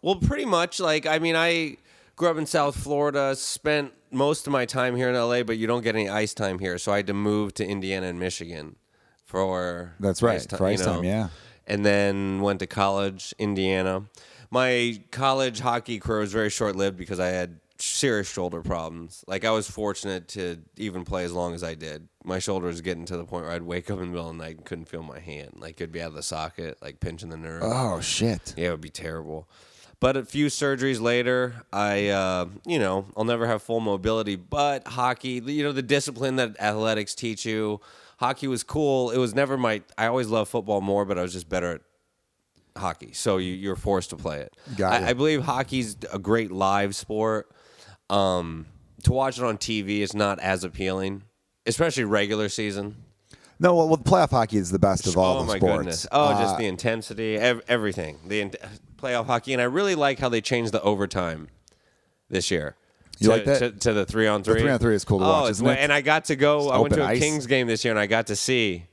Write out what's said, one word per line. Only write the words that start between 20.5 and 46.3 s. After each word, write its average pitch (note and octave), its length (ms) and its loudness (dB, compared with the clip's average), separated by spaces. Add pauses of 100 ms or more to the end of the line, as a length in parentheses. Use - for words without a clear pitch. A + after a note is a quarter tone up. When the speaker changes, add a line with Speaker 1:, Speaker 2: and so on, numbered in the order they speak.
Speaker 1:
even F#2 280 -8
play F#2 180 -4
as F2 80 -4
long F2 220 -4
as F2 100 -10
I E2 120 -8
did. D#2+ 340 -14 (140)
My F#2 160 -4
shoulder F#2+ 280 -2
was E2+ 140 -6
getting E2+ 240 -6
to F2+ 120 -8
the E2+ 60 -8
point E2+ 220 -10
where E2 80 -8
I'd E2+ 100 -8
wake F2 260 -8
up G2 100 -4
in F#2 60 -6
the F2 60 -8
middle E2+ 180 -6
of E2 80 -12
the E2 60 -12
night D#2+ 140 -14
and D#2+ 80 -20
couldn't E2 200 -10
feel E2 180 -12
my D2 160 -14
hand. D2 380 -14
Like, G#1 220 -18
it'd E2+ 120 -8
be E2 100 -8
out E2 80 -8
of D2+ 60 -16
the D2+ 80 -12
socket, D#2+ 580 -8
like, D2 180 -16
pinching E2 300 -8
the D#2+ 80 -12
nerve. D#2+ 260 -10
Speaker 2:
Oh, A2+ 380 -2
shit. G2+ 560 -2
Speaker 1:
Yeah, F2 100 -2
it F2 40 0
would D#2 100 -6
be D#2+ 80 -14
terrible. D#2 580 -10 (540)
But C3+ 160 4
a B2+ 80 -4
few D3 220 0
surgeries C3+ 520 -2
later, A#2+ 720 0
I, G2+ 380 2
uh, F#2 380 0 (180)
you E3 140 0
know, G2 260 0 (100)
I'll A2 80 -2
never A#2 240 0
have A2+ 160 0
full A#2 160 -2
mobility, G#2 560 -2
but C#3 520 -2
hockey, B2 580 -2
you D3 180 -2
know, D3 80 0
the C3+ 120 -2
discipline C3 540 0
that A#2 220 -2
athletics G#2+ 560 0
teach A2+ 300 -6
you, G#2+ 360 -2 (380)
hockey C3 280 -2
was B2+ 160 -2
cool. C3+ 480 0
It B2 80 0
was A#2+ 160 0
never C3+ 220 2
my, A2+ 240 0 (160)
I A2+ 100 2
always B2 200 0
loved A2 240 0
football G2+ 300 0
more, G2 240 2
but F#2+ 140 -2
I - 20 0
was F2+ 120 -4
just E2+ 160 -10
better F2 240 -2
at D#2 80 -10 (960)
hockey. E2+ 360 -8
So G2 240 0
you, F#2 160 -2
you're F#2+ 220 -4
forced G2 360 0
to - 40 -10
play D2+ 240 -6
it. - 160 -14 (200)
Speaker 2:
Got G2 180 2
Speaker 1:
I, A#2+ 80 4
Speaker 2:
ya. A#2 80 0
Speaker 1:
I B2 40 2
believe C#3+ 300 0
hockey's B2+ 540 -4 (140)
a G2 80 -6
great G#2 320 0